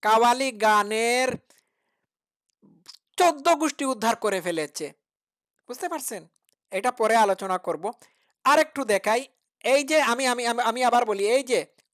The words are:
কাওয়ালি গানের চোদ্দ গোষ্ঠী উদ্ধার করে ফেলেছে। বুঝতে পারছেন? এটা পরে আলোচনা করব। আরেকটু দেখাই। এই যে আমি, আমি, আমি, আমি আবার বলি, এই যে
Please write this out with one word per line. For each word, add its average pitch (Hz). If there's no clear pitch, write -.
কাওয়ালি 240
গানের 220
চোদ্দ 330
গোষ্ঠী 294
উদ্ধার 226
করে 196
ফেলেছে। 156
বুঝতে 254
পারছেন? 240
এটা 202
পরে 220
আলোচনা 196
করব। 175
আরেকটু 302
দেখাই। 220
এই 269
যে 302
আমি, 247
আমি, 240
আমি, 240
আমি 233
আবার 240
বলি, 202
এই 254
যে 240